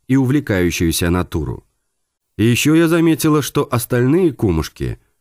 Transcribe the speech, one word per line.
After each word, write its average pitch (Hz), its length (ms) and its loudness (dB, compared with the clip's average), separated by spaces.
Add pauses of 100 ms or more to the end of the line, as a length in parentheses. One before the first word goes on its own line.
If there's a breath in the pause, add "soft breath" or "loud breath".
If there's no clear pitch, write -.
и 131 80 2
увлекающуюся 92 920 0
натуру. 78 560 -4 (720)
И - 80 2
ещё 131 300 2
я 165 120 4
заметила, 160 540 2
что - 280 -4
остальные 131 640 0
кумушки 78 680 -4 (220)